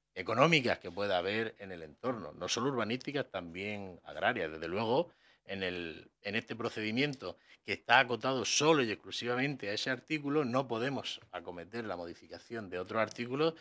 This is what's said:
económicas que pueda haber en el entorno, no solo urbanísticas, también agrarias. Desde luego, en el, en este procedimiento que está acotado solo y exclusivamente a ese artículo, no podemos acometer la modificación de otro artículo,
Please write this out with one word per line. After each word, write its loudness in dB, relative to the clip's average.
económicas 4
que -10
pueda 2
haber 0
en -12
el -10
entorno, -6
no -6
solo 0
urbanísticas, -2
también -6
agrarias. 0
Desde -6
luego, 2
en -6
el, -6
en -4
este -4
procedimiento -2
que -4
está 6
acotado 2
solo 6
y 2
exclusivamente -2
a -2
ese -2
artículo, 0
no 0
podemos -2
acometer -8
la -4
modificación -10
de -4
otro -2
artículo, 0